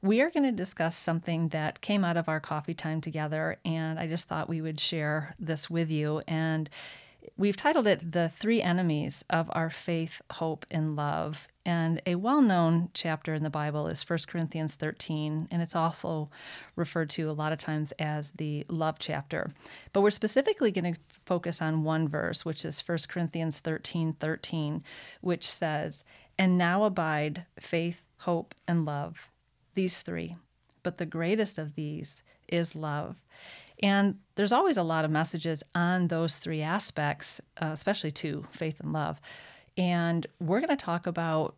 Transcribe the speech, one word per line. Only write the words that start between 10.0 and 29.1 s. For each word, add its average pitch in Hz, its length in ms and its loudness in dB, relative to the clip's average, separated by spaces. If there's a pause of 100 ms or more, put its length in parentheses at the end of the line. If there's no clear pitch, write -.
Hope, 160 400 -4
and 156 240 0
Love. 147 540 -4 (180)
And 165 400 2
a 180 80 0
well-known 180 800 4
chapter 160 400 -2
in 151 80 0
the 156 80 -2
Bible 151 360 -2
is 165 160 -2
First 165 260 -2
Corinthians 160 480 -2
thirteen, 156 760 -4
and 170 100 0
it's 170 160 -2
also 160 540 0 (440)
referred 160 360 -2
to 156 200 -2
a - 20 -4
lot 151 200 -2
of 160 60 -4
times 151 400 -2
as 151 320 -2
the 151 380 -4
love 160 300 0
chapter. 151 540 -4 (400)
But 196 80 4
we're 208 100 8
specifically 247 600 2
gonna 180 240 0 (320)
focus 170 340 -2
on 156 240 2
one 160 240 2
verse, 165 380 -2
which 156 180 -4
is - 160 -2
First 165 300 -2
Corinthians 165 500 -2
thirteen 160 540 -2
thirteen, 156 680 -2 (380)
which 175 260 0
says, 156 560 -2 (360)
"And 185 180 6
now 180 280 4
abide 156 600 0 (160)
faith, 170 460 -2 (140)
hope, 170 340 -2 (120)
and 165 200 2
love, 147 440 -6 (440)